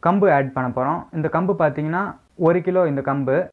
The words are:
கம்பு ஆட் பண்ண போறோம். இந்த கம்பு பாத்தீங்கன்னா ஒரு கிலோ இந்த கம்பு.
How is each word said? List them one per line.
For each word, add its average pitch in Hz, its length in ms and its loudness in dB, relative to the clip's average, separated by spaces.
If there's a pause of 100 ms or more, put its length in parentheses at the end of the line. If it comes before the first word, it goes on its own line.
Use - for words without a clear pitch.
கம்பு 196 200 4 (100)
ஆட் 135 200 2
பண்ண 127 200 -2
போறோம். 139 220 -2 (180)
இந்த 156 200 -2
கம்பு 185 160 0 (100)
பாத்தீங்கன்னா 156 400 -2 (460)
ஒரு 175 180 4
கிலோ 185 240 2
இந்த 139 180 -2
கம்பு. 135 280 0 (160)